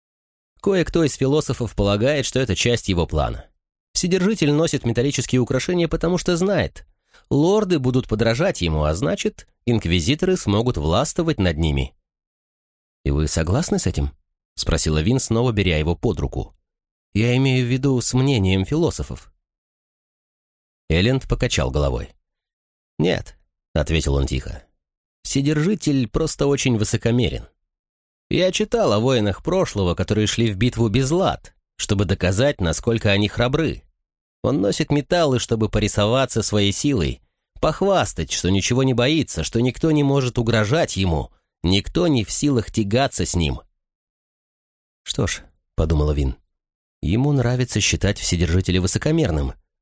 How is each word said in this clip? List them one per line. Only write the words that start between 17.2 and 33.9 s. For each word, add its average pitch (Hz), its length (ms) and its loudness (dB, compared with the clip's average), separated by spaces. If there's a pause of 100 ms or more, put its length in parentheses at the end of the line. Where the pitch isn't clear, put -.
имею 131 280 2
в 120 60 -2
виду 131 300 2
с - 140 -4
мнением 101 500 2
философов». 120 680 -4 (1600)
Элленд 110 400 0
покачал - 420 -2
головой. 65 400 -2 (880)
«Нет», — - 400 -2 (360)
ответил 76 400 0
он 69 120 0
тихо. - 380 -6 (580)
«Вседержитель 147 840 0
просто 151 400 -2
очень 131 300 0
высокомерен. 107 680 0 (840)
Я 185 220 0
читал 208 420 0
о 104 60 2
воинах 110 460 0
прошлого, 101 500 0
которые 107 320 0
шли 117 240 0
в 98 60 -6
битву 117 320 0
без 131 220 0
лад, 160 440 -2 (220)
чтобы 101 280 0
доказать, 98 560 0
насколько 107 500 0
они 101 180 2
храбры. 123 540 -2 (600)